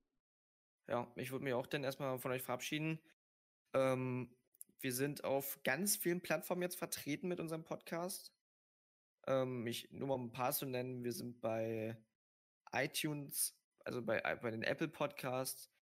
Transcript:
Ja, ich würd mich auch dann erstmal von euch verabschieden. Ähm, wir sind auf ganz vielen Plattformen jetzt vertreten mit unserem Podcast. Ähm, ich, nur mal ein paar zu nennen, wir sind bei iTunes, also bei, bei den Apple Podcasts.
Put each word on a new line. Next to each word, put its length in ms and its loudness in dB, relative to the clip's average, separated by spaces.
Ja, 280 0
ich 160 -4
würd 100 -2
mich 120 2
auch 140 2
dann 160 -2
erstmal 360 0
von 120 -2
euch 100 0
verabschieden. 580 0
Ähm, 640 4
wir 120 0
sind 300 0
auf 400 0
ganz 320 4
vielen 260 2
Plattformen 400 0
jetzt 160 -2
vertreten 520 -2
mit 100 0
unserem 240 -4
Podcast. 680 -6
Ähm, 400 2
ich, 260 -4
nur 180 -2
mal 120 2
ein 100 -6
paar 200 2
zu 140 0
nennen, 400 -2
wir 80 0
sind 260 -8
bei 580 0
iTunes, 840 0
also 160 -2
bei, 180 2
bei 160 -2
den 120 -2
Apple 260 2
Podcasts. 800 -2